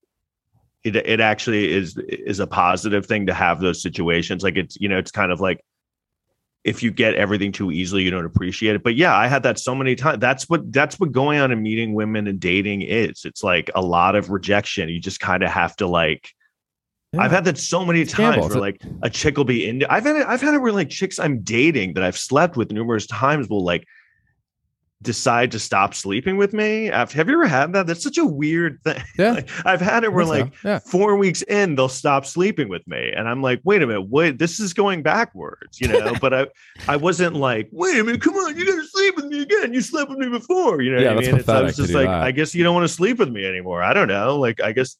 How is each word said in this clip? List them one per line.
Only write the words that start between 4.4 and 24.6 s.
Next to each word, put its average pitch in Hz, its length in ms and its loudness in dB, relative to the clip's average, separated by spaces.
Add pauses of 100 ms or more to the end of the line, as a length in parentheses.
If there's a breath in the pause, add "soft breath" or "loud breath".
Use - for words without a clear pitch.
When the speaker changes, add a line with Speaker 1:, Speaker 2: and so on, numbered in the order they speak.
Speaker 1:
Like, 92 120 0
it's, 90 240 -4
you 101 80 -2
know, 95 100 0
it's 90 140 -4
kind 98 200 0
of 87 100 -2
like, 92 200 -2 (1000)
if 110 180 -2
you 117 100 0
get 110 240 2
everything 101 360 0
too 95 200 -4
easily, 92 320 -2
you 90 80 0
don't 90 140 -4
appreciate 92 500 0
it. 87 80 -4
But 120 120 0
yeah, 160 200 4
I 110 120 4
had 127 160 0
that 120 160 0
so 127 160 -4
many 131 200 0
times. 127 240 -2
That's 131 300 0
what, 139 220 -2
that's 143 280 0
what 160 120 0
going 143 280 2
on 135 120 2
and 113 100 -2
meeting 110 320 -2
women 107 340 -2
and 98 120 -4
dating 95 440 0
is. - 420 -2
It's, - 180 -14
like, 90 320 0
a 92 60 2
lot 90 340 4
of 92 140 0
rejection. 98 580 0
You 85 140 -6
just - 180 -8
kinda 92 300 0
have 85 280 -2
to, 98 100 0
like, 82 420 0 (840)
Speaker 2:
Yeah. 170 100 0
Speaker 1:
I've 131 80 2
had 180 140 2
that 170 120 0
so 180 280 -4
many 170 160 2
Speaker 2:
It's - 120 -4
a - 40 -6
gamble. 220 240 2
Speaker 1:
times 78 140 -2
where, 98 140 -2
Speaker 2:
It's - 140 -10
a - 60 -16
Speaker 1:
like, - 140 -14
a 117 60 -2
chick 147 280 -2
will 143 80 2
be 113 220 -2
into, 127 240 -2
I've 214 120 2
had 294 120 2
it, 285 120 0
I've 240 140 -2
had 294 120 2
it 285 80 2
where, 233 100 0
like, 185 180 -2
chicks - 300 -6
I'm 135 220 -2
dating 110 540 0
that 92 80 0
I've 90 140 0
slept 165 380 0
with 107 160 -2
numerous 113 360 -2
times 131 420 0
will, 104 160 0
like, 87 200 0 (1200 soft breath)